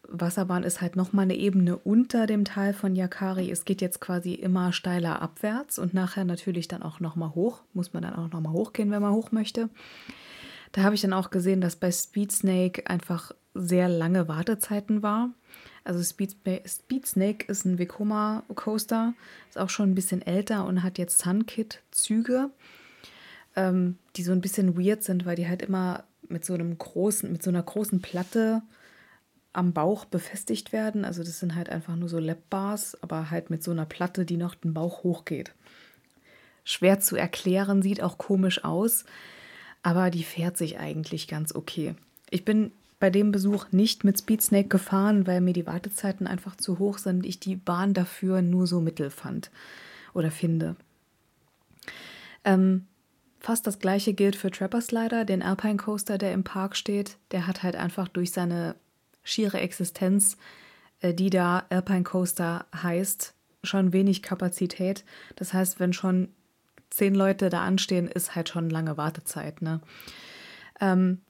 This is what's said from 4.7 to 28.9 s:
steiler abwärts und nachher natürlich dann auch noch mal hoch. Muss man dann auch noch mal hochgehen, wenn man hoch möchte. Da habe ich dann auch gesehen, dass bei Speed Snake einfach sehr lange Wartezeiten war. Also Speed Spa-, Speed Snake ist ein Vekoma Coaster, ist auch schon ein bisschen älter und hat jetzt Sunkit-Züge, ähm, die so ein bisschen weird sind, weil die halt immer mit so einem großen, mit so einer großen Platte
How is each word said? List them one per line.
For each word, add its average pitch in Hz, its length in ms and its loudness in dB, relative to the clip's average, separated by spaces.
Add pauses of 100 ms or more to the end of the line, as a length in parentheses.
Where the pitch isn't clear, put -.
steiler 175 500 -2
abwärts 220 560 -4
und 180 160 -2
nachher 185 300 0
natürlich 170 440 -4
dann - 140 -8
auch 156 180 -10
noch 160 160 -4
mal 160 180 -4
hoch. 214 280 -2 (100)
Muss 180 200 -4
man 170 100 -6
dann - 120 -6
auch 165 160 -6
noch 170 100 -6
mal 160 120 -4
hochgehen, 208 380 0
wenn 208 120 0
man 202 100 2
hoch 220 200 0
möchte. 220 360 -2 (1040)
Da 190 100 2
habe 208 120 6
ich 202 60 0
dann 190 120 2
auch 185 180 0
gesehen, 190 300 2
dass 175 160 0
bei 180 140 0
Speed 202 420 -2
Snake 185 540 2
einfach 175 460 -4 (220)
sehr 180 340 2
lange 170 400 2
Wartezeiten 202 760 0
war. 220 280 0 (540)
Also 175 180 -2
Speed 190 300 -2
Spa-, 185 360 -6
Speed - 380 -6
Snake 202 400 0
ist 196 180 -6
ein 180 140 0
Vekoma 214 640 -2 (120)
Coaster, 226 600 -2 (340)
ist - 100 -12
auch 190 120 -2
schon 202 200 2
ein 190 40 4
bisschen 180 260 0
älter 202 460 -2
und 185 160 0
hat 185 160 -4
jetzt 175 220 0
Sunkit-Züge, 226 1300 0 (1040)
ähm, 180 420 2 (200)
die 180 80 -6
so 175 80 0
ein 185 80 4
bisschen 185 360 2
weird 202 280 2
sind, 180 200 0
weil 175 120 -2
die 170 120 -2
halt 180 140 -2
immer 185 420 -2 (240)
mit 170 160 -6
so 180 100 -4
einem 170 220 -2
großen, - 540 -2
mit 170 120 -4
so 185 80 0
einer 175 120 2
großen 208 400 -2
Platte 220 600 0 (880)